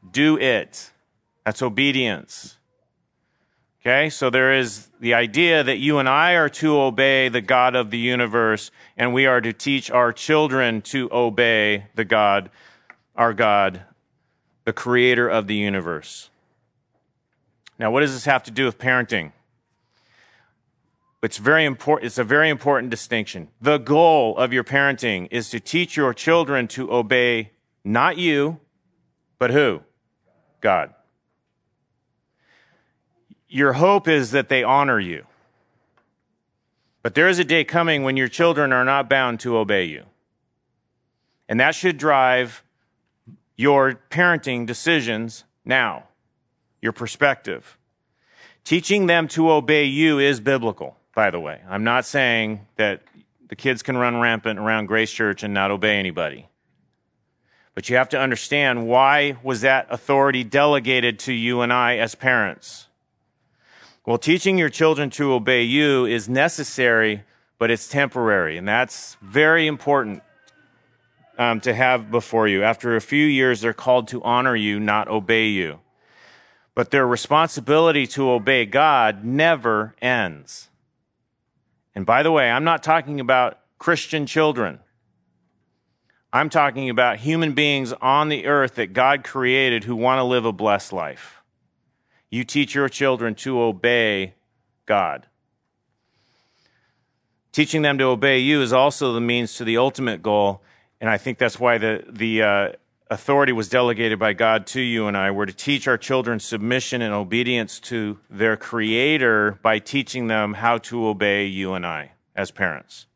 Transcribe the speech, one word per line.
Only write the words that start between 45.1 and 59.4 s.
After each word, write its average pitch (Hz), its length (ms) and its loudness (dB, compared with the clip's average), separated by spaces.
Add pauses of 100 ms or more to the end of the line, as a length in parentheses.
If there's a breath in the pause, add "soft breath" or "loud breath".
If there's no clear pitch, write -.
now, 117 400 -2 (800)
your 113 100 -2
perspective. 117 840 -4 (840 soft breath)
Teaching 190 420 0
them 170 220 2
to 160 240 2
obey 147 320 2
you 147 340 2
is 139 220 2
biblical, 113 560 -2 (180)
by 107 160 2
the 87 80 -6
way. 76 300 -10
I'm 101 160 -4
not 120 200 0
saying 113 720 -2
that 101 280 -2 (440)
the - 80 -16
kids 131 300 -4
can 131 120 -4
run 123 200 0
rampant 113 420 -2
around 107 280 -2
Grace 110 260 -2
Church 104 320 -4
and 104 100 -6
not 98 160 0
obey 104 280 0
anybody. 78 500 -6 (1300)
But 98 120 -12
you 123 60 -2
have 127 140 4
to 139 120 -2
understand, 131 680 -2
why 139 560 2